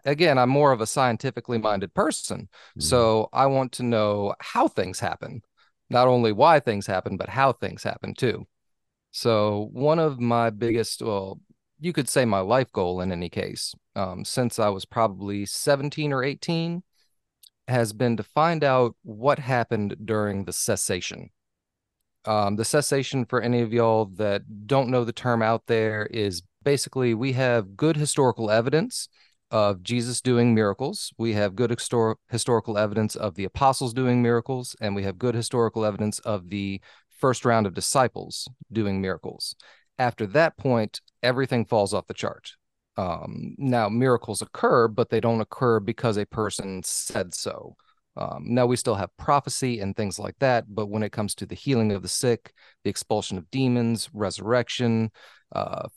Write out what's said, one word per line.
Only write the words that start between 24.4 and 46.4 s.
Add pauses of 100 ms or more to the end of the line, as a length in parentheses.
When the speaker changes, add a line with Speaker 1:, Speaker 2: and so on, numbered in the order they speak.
Speaker 1:
don't
know
the (140)
term
out
there,
is (200)
basically
we
have
good
historical
evidence (400)
of
Jesus
doing
miracles.
We
have
good
histor-, (120)
historical
evidence
of
the
apostles
doing
miracles,
and
we
have
good
historical
evidence
of
the (380)
first
round
of
disciples (240)
doing
miracles. (420)
After
that
point, (220)
everything
falls
off
the
chart. (420)
Um,
now,
miracles
occur,
but
they
don't
occur
because
a
person